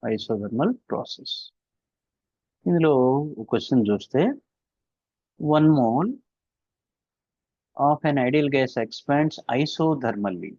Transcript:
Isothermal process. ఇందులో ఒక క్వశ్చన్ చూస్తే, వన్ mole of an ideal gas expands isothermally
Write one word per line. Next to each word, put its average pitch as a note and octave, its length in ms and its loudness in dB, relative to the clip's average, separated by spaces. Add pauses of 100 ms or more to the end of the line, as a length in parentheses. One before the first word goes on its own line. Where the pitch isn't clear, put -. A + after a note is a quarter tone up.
(140)
Isothermal A2 560 -4 (200)
process. - 420 -10 (1300)
ఇందులో E3 240 4 (500)
ఒక A2 100 -8
క్వశ్చన్ A#2+ 380 2
చూస్తే, G#2 340 0 (1300)
వన్ D#3 160 4 (100)
mole C3 320 0 (1800)
of D3 220 0
an C#3+ 140 0
ideal C#3+ 300 2
gas C3 180 2 (120)
expands D3 520 -2 (220)
isothermally A2+ 1000 -2